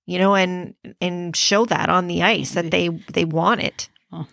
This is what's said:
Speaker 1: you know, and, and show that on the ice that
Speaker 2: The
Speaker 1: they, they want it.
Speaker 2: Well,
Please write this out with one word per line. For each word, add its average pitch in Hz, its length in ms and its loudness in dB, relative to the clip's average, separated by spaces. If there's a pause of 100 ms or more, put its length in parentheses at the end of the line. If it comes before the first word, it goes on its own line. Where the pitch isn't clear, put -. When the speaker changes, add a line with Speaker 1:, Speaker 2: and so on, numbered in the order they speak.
Speaker 1:
you 180 120 -4
know, 196 160 6
and, 180 400 0 (260)
and 175 360 -4
show 208 300 2
that - 220 0
on 180 200 2
the 170 140 -2
ice 185 300 0
that 170 180 -2
Speaker 2:
The - 0 -
Speaker 1:
they, 175 180 0 (240)
they 170 120 0
want 165 380 0
it. - 260 -6 (220)
Speaker 2:
Well, 165 220 -12